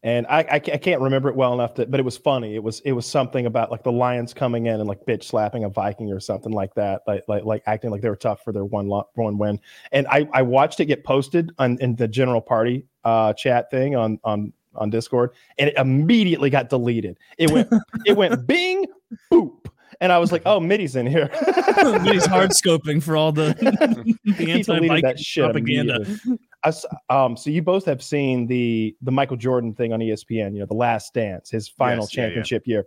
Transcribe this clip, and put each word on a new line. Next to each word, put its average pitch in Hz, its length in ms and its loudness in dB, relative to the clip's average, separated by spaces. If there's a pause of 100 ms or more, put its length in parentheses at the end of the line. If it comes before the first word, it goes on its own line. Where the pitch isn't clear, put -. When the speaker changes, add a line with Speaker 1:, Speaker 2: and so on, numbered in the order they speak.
Speaker 1:
and 120 260 0
I, 156 220 2
I 147 100 2
ca-, 151 140 -6
I - 20 -2
can't 156 240 0
remember 135 280 0
it 123 80 -2
well 127 180 2
enough 120 200 -2
to, 120 120 -2
but 135 120 -2
it 135 60 0
was 123 120 -4
funny. 120 380 -2
It 110 80 -6
was, 110 180 -6
it 139 120 -2
was 120 140 -4
something 131 400 -2
about, 113 240 -2
like, 117 120 -10
the 127 100 -2
Lions 120 400 0
coming 117 340 -2
in 113 80 0
and, 107 140 -4
like, 101 160 -8
bitch 113 200 -4
slapping 107 400 -2
a 101 40 -4
Viking 101 440 -4
or 95 80 -6
something - 320 -6
like 98 220 -4
that, 101 320 -2
like, 101 220 -4
like, 104 160 -2
like, 110 220 -4
acting 110 240 -4
like 101 120 -6
they 117 60 0
were 101 80 -2
tough 107 280 -4
for 113 80 -8
their 98 120 -4
one 101 240 -4
lo-, 101 260 -2
one 107 240 -2
win. 104 200 -2 (340)
And 139 160 2
I, 147 240 2
I 131 100 4
watched 135 380 2
it 156 60 2
get 147 180 0
posted 151 540 0
on, 123 220 2
in 123 160 0
the 117 120 0
general 123 320 0
party, 123 460 0 (180)
uh, 113 280 2
chat 120 380 0
thing 135 260 0
on, 110 280 0
on, 104 280 -4 (220)
on 107 160 -4
Discord, 120 400 0 (280)
and 143 120 2
it - 60 -4
immediately 147 760 2
got 135 180 0
deleted. 117 500 -2 (200)
It 160 120 4
went, 240 180 2 (200)
Speaker 2:
<laughs> 226 180 -6
Speaker 1:
it 202 100 6
went 180 300 2
bing, 370 400 0 (460)
boop. - 340 2 (340)
And 180 120 4
I 175 60 6
was 170 120 4
like, 170 140 -2
"Oh, 196 160 4
Mitty's 170 340 0
in 123 120 0
here." 147 260 2
<laughs> 277 680 2
Speaker 2:
Mitty's 185 240 4
hard 185 240 4
scoping 156 520 2
for 156 140 -2
all 156 160 2
the, 151 220 0
<laughs> 226 680 0
the 208 100 2
Speaker 1:
He 170 100 -2 (180)
deleted 190 60 -4
Speaker 2:
anti-Viking 165 340 2
Speaker 1:
that 131 160 0
shit 147 260 -2
Speaker 2:
propaganda. 120 500 0
Speaker 1:
immediately. 214 440 -4 (280)
I - 40 4
s-, - 140 -8 (240)
um, 127 280 2
so - 120 -10
you 160 140 0
both 185 220 0
have 143 180 -2
seen 131 460 -2
the, 117 520 0
the 127 120 -2
Michael 135 240 0
Jordan 120 360 -2
thing 117 200 -4
on 113 100 -2
E 113 80 -2
S 107 140 -6
P 113 160 -4
N, 101 120 -4
you 104 80 -8
know, 98 60 -6
The - 80 -6
Last 117 400 -2
Dance, 104 340 -4
his 110 200 -6
final 120 360 -2
Speaker 3:
Yes, 104 100 -10
yeah, 127 80 -2
yeah. 117 40 -2
Speaker 1:
championship 110 400 -4
year. 110 200 -2